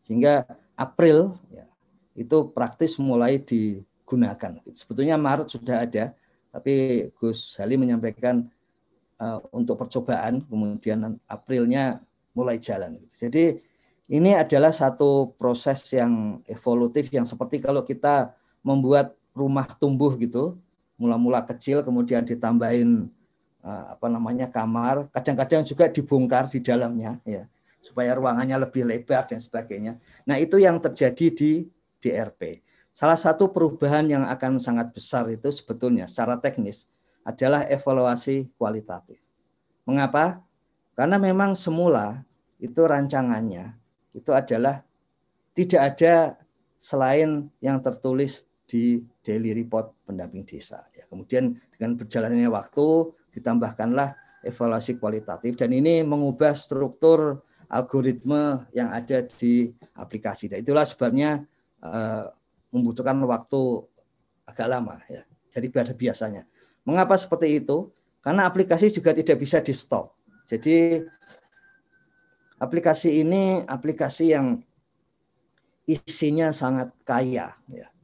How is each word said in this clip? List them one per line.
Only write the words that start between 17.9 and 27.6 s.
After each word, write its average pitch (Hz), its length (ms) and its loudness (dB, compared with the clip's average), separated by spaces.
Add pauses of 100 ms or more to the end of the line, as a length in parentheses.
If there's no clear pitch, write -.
membuat 139 480 2 (200)
rumah 139 440 -2
tumbuh 139 440 2
gitu, 127 360 -4 (440)
mula-mula 120 400 2
kecil, 139 400 -2
kemudian 120 400 0
ditambahin, 117 880 2 (560)
eh, 98 240 -12
apa - 160 -10
namanya, 120 480 -4
kamar, 120 560 -2
kadang-kadang 139 560 0
juga 156 240 2
dibongkar 131 640 2
di 127 80 -2
dalamnya, 120 640 -2
ya, 104 240 -10 (340)